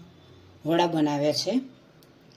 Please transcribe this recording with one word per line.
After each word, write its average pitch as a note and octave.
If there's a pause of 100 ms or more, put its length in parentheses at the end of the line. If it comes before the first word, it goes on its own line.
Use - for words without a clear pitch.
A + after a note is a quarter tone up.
(640)
વડા E3
બનાવ્યા D3+
છે. G#3+ (760)